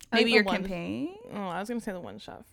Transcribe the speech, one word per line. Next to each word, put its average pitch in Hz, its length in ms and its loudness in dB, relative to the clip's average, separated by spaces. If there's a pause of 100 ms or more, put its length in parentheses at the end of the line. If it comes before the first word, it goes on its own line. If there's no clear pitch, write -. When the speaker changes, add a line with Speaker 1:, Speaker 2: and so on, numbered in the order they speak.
(120)
Speaker 1:
I 226 40 4
Speaker 2:
Maybe 226 160 6
Speaker 1:
think - 0 -
the - 40 8
Speaker 2:
your 214 80 8
Speaker 1:
one 190 180 2
Speaker 2:
campaign? 196 540 -4 (180)
Speaker 1:
Oh, 202 140 -4
I 175 120 -4
was 202 80 -6
gonna 240 120 -4
say 214 120 -6
the 180 80 -8
one 107 180 -12
shot - 340 -16